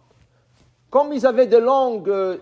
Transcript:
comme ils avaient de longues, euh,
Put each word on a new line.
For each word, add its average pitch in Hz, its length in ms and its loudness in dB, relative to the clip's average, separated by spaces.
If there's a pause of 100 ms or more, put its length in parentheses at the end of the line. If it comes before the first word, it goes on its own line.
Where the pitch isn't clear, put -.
(920)
comme 294 220 0
ils 247 120 -2
avaient 254 220 2
de 220 100 4
longues, 233 520 0
euh, 190 320 -2